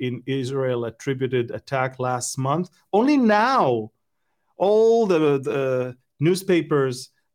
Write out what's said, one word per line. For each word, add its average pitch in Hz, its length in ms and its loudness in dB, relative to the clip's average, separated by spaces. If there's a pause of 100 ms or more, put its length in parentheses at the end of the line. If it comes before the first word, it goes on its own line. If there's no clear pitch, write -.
in 123 260 -6
Israel 131 580 -4
attributed 123 640 -4
attack 131 480 -6
last 127 380 -4
month. 143 320 -2 (240)
Only 262 240 2
now, 208 760 2 (640)
all 220 500 4
the, 156 320 2
the 131 580 -4 (220)
newspapers, 151 920 0 (260)